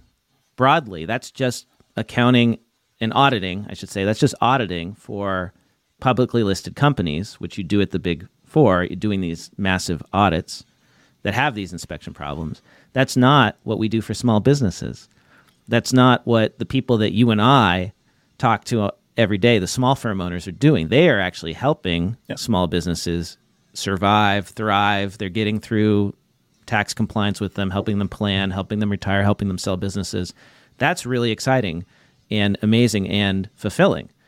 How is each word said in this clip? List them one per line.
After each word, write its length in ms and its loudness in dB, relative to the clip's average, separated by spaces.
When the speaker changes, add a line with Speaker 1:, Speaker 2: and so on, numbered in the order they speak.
Speaker 1:
broadly. 500 2
That's 240 -6
just 380 -6
accounting 600 2
and 140 -2
auditing, 560 0
I 60 -12
should 140 -14
say. 140 -4
That's 160 0
just 220 4
auditing 540 -2
for 580 -6
publicly 420 2
listed 340 -2
companies, 600 -2
which 240 -12
you 40 -6
do 160 2
at 120 0
the 80 -2
Big 280 -4
Four. 420 4
You're 100 -8
doing 260 -4
these 340 -8
massive 460 -2
audits 540 0
that 140 -4
have 180 0
these 180 -8
inspection 440 -12
problems. 480 -8
That's 220 0
not 460 4
what 160 -4
we 100 -2
do 140 0
for 140 -6
small 240 2
businesses. 680 0
That's 260 0
not 320 4
what 320 0
the 80 -6
people 340 0
that 120 0
you 180 2
and 120 2
I 520 4
talk 260 0
to, 180 0
uh, 80 -2
every 200 2
day, 220 4
the 80 -4
small 260 0
firm 280 -4
owners, 260 -8
are 40 -10
doing. 360 2
They 220 4
are 100 2
actually 340 -6
helping 640 -2
Speaker 2:
Yeah. 100 -10
Speaker 1:
small 300 0
businesses 720 -4
survive, 720 0
thrive. 720 0
They're 100 -6
getting 300 -2
through 560 2
tax 280 -2
compliance 460 -2
with 140 -6
them, 160 -4
helping 300 -4
them 100 -2
plan, 420 -2
helping 280 -4
them 100 -2
retire, 340 0
helping 260 0
them 80 -4
sell 200 -4
businesses. 560 -6
That's 280 -2
really 260 -2
exciting 540 -2
and 320 0
amazing 480 2
and 460 -2
fulfilling. 540 0